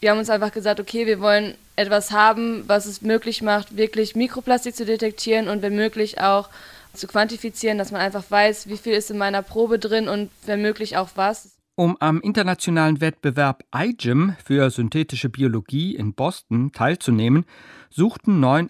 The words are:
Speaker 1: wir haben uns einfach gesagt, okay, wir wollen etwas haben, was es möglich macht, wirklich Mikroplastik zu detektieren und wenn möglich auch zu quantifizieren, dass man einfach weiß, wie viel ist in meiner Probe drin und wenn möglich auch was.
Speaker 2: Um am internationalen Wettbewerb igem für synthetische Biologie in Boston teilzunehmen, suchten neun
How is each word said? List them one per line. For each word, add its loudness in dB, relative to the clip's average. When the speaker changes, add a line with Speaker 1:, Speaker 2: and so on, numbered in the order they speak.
Speaker 1:
wir 2
haben 4
uns -4
einfach 0
gesagt, -2
okay, -4
wir 0
wollen 2
etwas 0
haben, 2
was 2
es -12
möglich -2
macht, -2
wirklich 0
Mikroplastik 0
zu -6
detektieren 0
und -2
wenn -2
möglich -2
auch 2
zu -12
quantifizieren, -2
dass -4
man -4
einfach -4
weiß, 2
wie -10
viel -2
ist -2
in -6
meiner -2
Probe 0
drin 0
und -4
wenn -2
möglich -2
auch -2
was. -2
Speaker 2:
Um 2
am 2
internationalen 0
Wettbewerb 0
igem 0
für 2
synthetische -2
Biologie -2
in -4
Boston -2
teilzunehmen, 2
suchten 0
neun 4